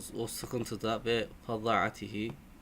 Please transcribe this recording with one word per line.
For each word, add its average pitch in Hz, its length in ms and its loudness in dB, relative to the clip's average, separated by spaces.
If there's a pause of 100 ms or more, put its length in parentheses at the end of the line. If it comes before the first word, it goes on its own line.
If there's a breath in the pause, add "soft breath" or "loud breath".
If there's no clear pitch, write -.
(180)
o 113 100 0
sıkıntıda 113 800 -2
ve 113 220 4 (200)
fadaatihi, 107 840 2 (280)